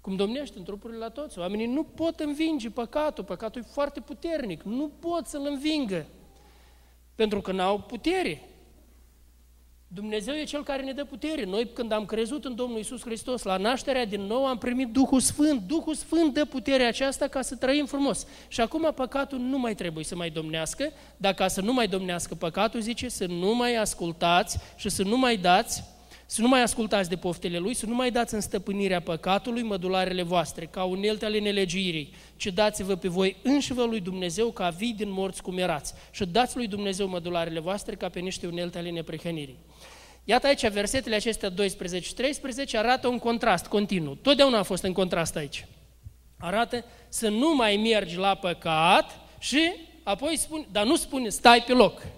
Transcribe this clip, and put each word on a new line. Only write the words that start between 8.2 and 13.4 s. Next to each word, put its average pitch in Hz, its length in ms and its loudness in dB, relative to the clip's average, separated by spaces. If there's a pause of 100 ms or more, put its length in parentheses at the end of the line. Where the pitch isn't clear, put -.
Dumnezeu 214 420 -4
e 302 100 -4
Cel 294 180 -6
care 277 200 -4
ne 269 100 -6
dă 277 120 -6
putere. 294 400 -6
Noi, 202 300 -2
când 233 180 -4
am 214 120 0
crezut 220 400 -4
în 254 100 -6
Domnul 247 220 -4
Iisus 220 260 -8
Hristos, 240 400 -6